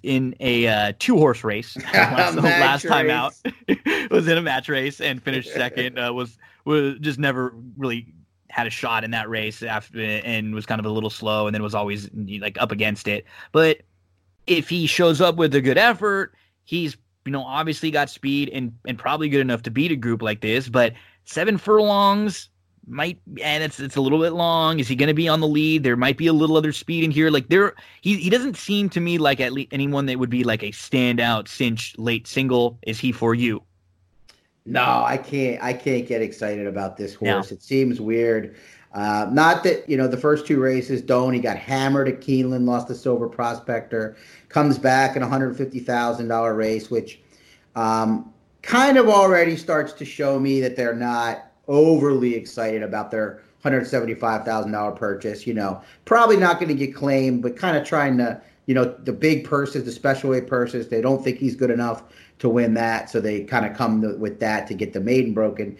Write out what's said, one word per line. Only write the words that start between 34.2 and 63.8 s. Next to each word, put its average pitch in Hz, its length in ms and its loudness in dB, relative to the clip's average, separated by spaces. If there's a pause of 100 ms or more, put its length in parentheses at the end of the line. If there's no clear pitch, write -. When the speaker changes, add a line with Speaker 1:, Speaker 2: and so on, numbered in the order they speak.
Speaker 2:
No, 123 400 2
I 127 120 0
can't, 131 440 -4
I 127 120 -4
can't 127 320 -2
get 113 160 -2
excited 104 440 -6
about 95 300 -6
this 101 240 -10
Speaker 1:
No. 107 140 0
Speaker 2:
horse. 98 180 -4
It 95 100 -16
seems 131 380 0
weird. 113 560 -2 (380)
Uh, 104 360 -2
not 160 340 4
that, 170 240 0
you 147 80 0
know, 131 120 2
the 123 80 -4
first 147 300 0
two 139 140 2
races 131 420 0
don't. 127 320 2
He 120 60 0
got 110 180 -2
hammered 135 500 0
at 127 120 -4
Keeneland, 127 460 0
lost 120 220 0
the 123 60 -8
Silver 117 340 -2
Prospector, 117 880 -6 (320)
comes 147 300 2
back 131 380 4
in 131 60 -2
a 120 60 -2
hundred 131 280 -2
fifty 135 240 -6
thousand 120 480 -2
dollar 113 260 0
race, 110 360 -2
which, 113 300 -4 (560)
um, 110 560 0 (300)
kind 262 340 4
of 226 120 8
already 180 480 6
starts 151 380 -2
to 143 100 -14
show 139 340 0
me 135 220 2
that 127 160 -2
they're 120 180 0
not 117 560 -4 (180)
overly 143 640 4
excited 110 480 -4
about 107 280 -6
their 107 300 -4 (220)
hundred 131 240 2
seventy-five 117 580 -2
thousand 107 280 -2
dollar 104 200 -2
purchase, 104 540 -6
you 117 80 -4
know. 98 280 -4 (220)
Probably 226 320 6
not 180 240 4
gonna 156 140 0
get 135 200 -4
claimed, 131 480 0
but 120 160 -4
kinda 160 260 0
trying 143 340 0
to, 117 220 -2 (260)
you 131 80 2
know, 127 100 4 (200)
the 123 80 -2
big 156 320 2
purses, 139 400 -2
the 117 80 -8
special 135 380 -2
weight 127 160 0
purses, 120 420 -2
they 113 120 0
don't 135 240 2
think 143 140 -2
he's 131 180 -2
good 123 140 2
enough 117 320 -2 (360)
to 127 100 0
win 113 260 2
that, 113 360 -2
so 113 100 -2
they 104 240 -2
kinda 107 300 -2
come 110 280 0